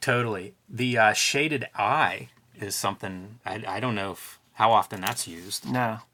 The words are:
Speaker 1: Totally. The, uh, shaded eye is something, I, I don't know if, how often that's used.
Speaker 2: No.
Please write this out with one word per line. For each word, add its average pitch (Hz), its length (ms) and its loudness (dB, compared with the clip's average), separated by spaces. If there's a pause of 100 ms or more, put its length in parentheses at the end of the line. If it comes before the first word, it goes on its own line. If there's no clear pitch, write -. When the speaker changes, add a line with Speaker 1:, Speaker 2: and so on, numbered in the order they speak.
Speaker 1:
Totally. 113 520 -2 (160)
The, 123 300 0
uh, 107 140 8
shaded 143 600 0
eye 107 560 0 (300)
is 101 160 -6
something, 98 680 -6
I, - 240 -8
I 95 120 -6
don't 120 160 -2
know 98 160 -4
if, - 260 -16 (160)
how 113 180 4
often 104 300 2
that's 120 260 -4
used. 87 400 -10
Speaker 2:
No. 120 320 -2 (140)